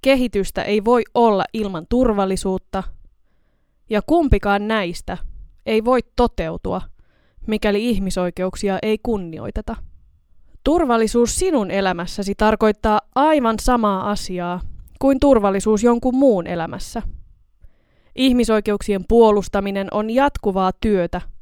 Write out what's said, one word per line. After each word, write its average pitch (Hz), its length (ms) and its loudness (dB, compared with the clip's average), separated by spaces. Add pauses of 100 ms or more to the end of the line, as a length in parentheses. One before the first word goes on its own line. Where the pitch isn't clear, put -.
kehitystä 247 600 0
ei 208 220 -2
voi 233 180 2 (100)
olla 220 400 2
ilman 196 360 -6
turvallisuutta, 196 920 0 (1040)
ja 208 120 0
kumpikaan 208 680 2
näistä 185 500 -4 (480)
ei 220 200 0
voi 247 140 2 (160)
toteutua, 185 680 -2 (680)
mikäli 214 420 0
ihmisoikeuksia 185 920 -2
ei 220 220 0
kunnioiteta. 202 720 -6 (880)
Turvallisuus 240 720 2
sinun 247 360 0
elämässäsi 185 640 -2
tarkoittaa 214 680 2 (140)
aivan 269 460 4
samaa 208 480 2
asiaa 180 520 -6 (380)
kuin 269 200 4
turvallisuus 214 640 4
jonkun 240 320 2
muun 233 320 4
elämässä. 170 540 -6 (1120)
Ihmisoikeuksien 220 920 0
puolustaminen 202 840 2
on 214 180 -2
jatkuvaa 208 600 0 (100)
työtä 180 400 0 (200)